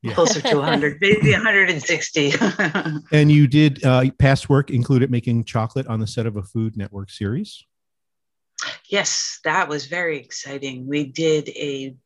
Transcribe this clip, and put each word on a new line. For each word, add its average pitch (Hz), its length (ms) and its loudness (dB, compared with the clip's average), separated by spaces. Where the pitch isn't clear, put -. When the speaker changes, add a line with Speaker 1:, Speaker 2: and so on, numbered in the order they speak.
Speaker 1:
Yeah. 117 100 -6
Speaker 2:
Closer 165 300 0
to 151 180 0
a - 20 -4
hundred, 147 360 -2
Speaker 1:
<laughs> - 20 -6
Speaker 2:
maybe 208 320 4
a 190 80 2
hundred 196 300 2
and 156 120 -2
sixty. 156 500 0
<laughs> 156 400 -4
Speaker 1:
And 151 200 6
you 147 140 8
did, 147 380 2
uh, 127 200 4
past 135 300 4
work 139 220 2
included 123 400 2
making 117 340 -2
chocolate 117 420 -4
on 110 140 -4
the 107 60 -4
set 113 200 -6
of 107 100 -6
a 101 60 -8
Food 110 340 -6
Network 98 340 -12
series? 123 540 -8
Speaker 2:
Yes, - 560 -4
that 156 240 -2
was 147 180 -8
very 165 320 -6
exciting. 135 680 -12
We 147 200 -4
did 156 440 -2
a 135 440 -10